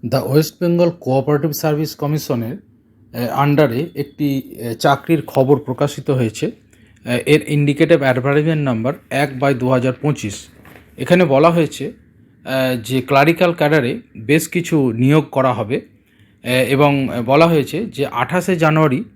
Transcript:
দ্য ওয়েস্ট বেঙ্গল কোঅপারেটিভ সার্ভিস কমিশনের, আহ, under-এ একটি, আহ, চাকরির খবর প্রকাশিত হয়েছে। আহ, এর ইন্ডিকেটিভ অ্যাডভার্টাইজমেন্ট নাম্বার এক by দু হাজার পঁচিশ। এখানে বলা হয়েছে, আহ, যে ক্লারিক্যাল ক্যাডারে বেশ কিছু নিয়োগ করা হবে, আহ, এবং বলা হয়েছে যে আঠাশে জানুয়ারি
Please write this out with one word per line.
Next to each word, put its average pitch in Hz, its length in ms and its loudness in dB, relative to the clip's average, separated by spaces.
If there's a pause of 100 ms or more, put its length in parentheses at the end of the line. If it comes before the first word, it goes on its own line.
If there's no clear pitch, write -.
দ্য 120 120 -2
ওয়েস্ট 151 420 0
বেঙ্গল 170 300 2
কোঅপারেটিভ 147 600 -2
সার্ভিস 151 440 -4
কমিশনের, 143 640 -4
আহ, - 880 -6
under-এ 143 380 0 (100)
একটি, 139 640 -6
আহ, 117 120 -8
চাকরির 143 480 -2
খবর 135 380 2
প্রকাশিত 139 500 -6
হয়েছে। 127 360 -2
আহ, - 800 -10
এর 151 220 4
ইন্ডিকেটিভ 147 520 2
অ্যাডভার্টাইজমেন্ট 139 640 0
নাম্বার 123 300 -2 (160)
এক 139 300 -2
by 139 140 2
দু 127 160 -2
হাজার 127 320 0
পঁচিশ। - 460 -6 (500)
এখানে 180 280 4
বলা 143 240 4
হয়েছে, 160 440 -2 (520)
আহ, 131 360 -2
যে 127 200 -2
ক্লারিক্যাল 165 520 4
ক্যাডারে 147 460 0 (180)
বেশ 143 300 0
কিছু 160 440 0
নিয়োগ 139 400 2
করা 131 220 0
হবে, 113 220 -4
আহ, - 720 -14
এবং 135 580 2 (180)
বলা 147 220 4
হয়েছে 165 380 0
যে 139 200 -6
আঠাশে 160 500 -2
জানুয়ারি 156 480 2 (120)